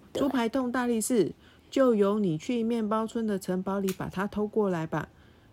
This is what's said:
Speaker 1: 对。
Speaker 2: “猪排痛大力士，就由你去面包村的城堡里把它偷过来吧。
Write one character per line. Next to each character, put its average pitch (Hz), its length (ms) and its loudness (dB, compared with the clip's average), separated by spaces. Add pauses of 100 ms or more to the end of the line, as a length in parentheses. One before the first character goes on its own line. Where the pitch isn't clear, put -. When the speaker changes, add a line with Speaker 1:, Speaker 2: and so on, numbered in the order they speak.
(120)
Speaker 1:
对。 - 80 -4
Speaker 2:
“猪 277 80 2
排 247 180 0
痛 247 240 -2
大 247 160 -2
力 233 140 0
士， 208 320 2 (380)
就 262 240 6
由 202 240 4
你 185 180 0
去 233 260 -2
面 226 240 0
包 220 200 0
村 226 200 -4
的 202 120 0
城 185 240 -2
堡 196 160 -2
里 190 160 0
把 139 160 -8
它 196 160 -4
偷 208 200 -2
过 208 220 0
来 165 180 0
吧。 - 220 -4 (440)